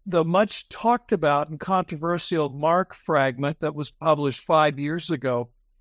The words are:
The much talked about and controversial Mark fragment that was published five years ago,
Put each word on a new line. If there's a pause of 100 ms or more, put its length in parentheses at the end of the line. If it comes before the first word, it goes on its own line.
The
much
talked
about
and
controversial
Mark
fragment
that
was
published
five
years
ago, (320)